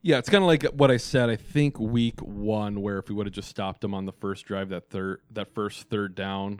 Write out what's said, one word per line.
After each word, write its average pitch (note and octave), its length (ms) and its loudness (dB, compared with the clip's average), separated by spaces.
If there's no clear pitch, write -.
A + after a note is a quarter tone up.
Yeah, D#3 180 4
it's - 100 -6
kinda G3 160 6
like D#3+ 200 6
what C#3 260 6
I B2 60 6
said, A#2+ 320 2
I A2+ 80 0
think D3 420 0
week A#2 420 0
one, G#2 600 -4
where G2+ 160 -2
if F#2+ 120 -8
we G#2 60 -6
would've G2+ 180 -4
just G2 160 -10
stopped F#2+ 320 -6
them G2+ 120 -4
on F#2+ 120 -6
the F#2+ 60 -8
first - 340 -8
drive, G2 240 -4
that F2+ 200 -10
third, F#2+ 320 -6
that G2+ 220 -10
first - 360 -6
third G2+ 240 -2
down G2 460 -6